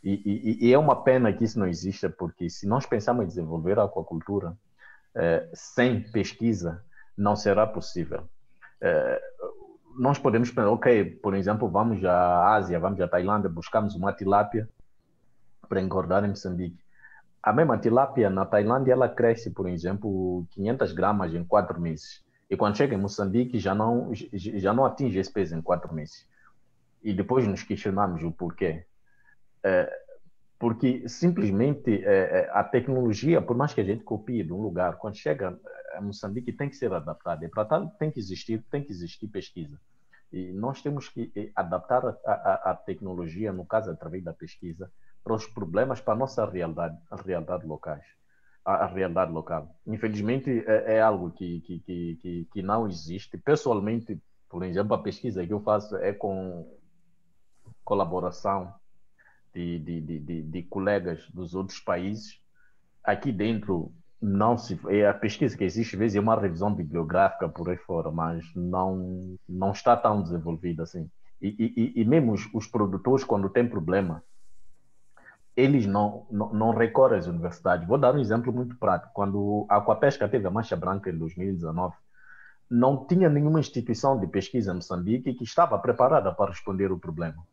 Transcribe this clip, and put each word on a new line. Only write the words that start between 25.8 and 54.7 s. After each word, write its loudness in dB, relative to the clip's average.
meses. -12
E -2
depois 2
nos -2
questionamos -2
o -4
porquê. -4
É, 2
porque 0
simplesmente, 0
é, 4
é, -10
a 2
tecnologia, 2
por -2
mais 0
que 0
a 0
gente -2
copie -4
de -6
um -4
lugar, -2
quando -10
chega -4
a -10
Moçambique -8
tem -4
que -20
ser -2
adaptada. -6
E -10
para -2
tal 0
tem -2
que -10
existir, -6
tem -4
que -14
existir -12
pesquisa. -10
E -8
nós -6
temos -8
que, -10
é, -8
adaptar -2
a, -4
a, 0
a -2
tecnologia, -8
no -10
caso -2
através -10
da -10
pesquisa, -14
para -2
os -6
problemas, -2
para 0
a 2
nossa -2
realidade, -4
a -12
realidade -6
locais, -10
a, 0
a 0
realidade 0
local. -6
Infelizmente, -2
é, 4
é 6
algo 2
que, -8
que, -12
que, -8
que, -8
que -6
não 0
existe. -10
Pessoalmente, 0
por -8
exemplo, 0